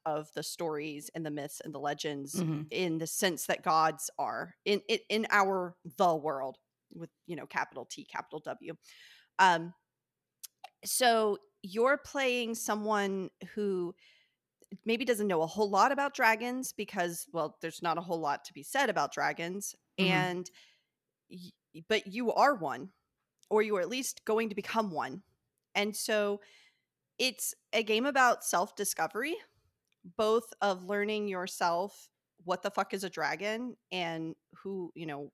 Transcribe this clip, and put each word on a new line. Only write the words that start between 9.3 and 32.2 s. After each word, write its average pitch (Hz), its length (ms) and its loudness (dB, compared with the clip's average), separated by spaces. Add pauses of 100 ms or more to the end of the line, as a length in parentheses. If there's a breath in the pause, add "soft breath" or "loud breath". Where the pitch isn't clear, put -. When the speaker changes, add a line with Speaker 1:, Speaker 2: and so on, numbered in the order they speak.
Speaker 1:
Um, 175 360 6 (1120)
so 220 540 4 (240)
you're 233 360 2
playing 247 560 -2
someone 208 760 0 (240)
who 185 400 -2 (880 soft breath)
maybe 226 200 0
doesn't 214 220 2
know 165 160 4
a 165 40 2
whole 202 220 0
lot 202 240 6
about 277 220 0
dragons 247 580 2
because, 180 600 -4
well, 156 280 -2
there's 165 220 -8
not 170 160 0
a 170 40 -2
whole 170 180 -2
lot 143 240 -2
to - 80 -16
be 139 100 -16
said 269 280 0
about 151 220 0
dragons. 165 600 -2 (240)
Speaker 2:
Mm-hmm. 185 120 4
Speaker 1:
And 185 400 0 (800 soft breath)
y-, - 580 -20
but 214 180 2
you 220 260 -2
are 247 220 6
one, 151 360 -4 (600)
or 214 120 6
you 208 140 0
are 185 40 2
at 165 80 0
least 254 360 -6
going 220 260 2
to 202 40 -10
become 214 360 -2
one. 135 320 -6 (520)
And 202 220 0
so 208 440 0 (800 soft breath)
it's 254 360 -4 (180)
a 226 100 2
game 220 240 0
about 254 380 4
self-discovery, 196 880 -2 (840)
both 220 360 2 (100)
of 185 220 2
learning 208 440 0
yourself 185 800 -2 (360)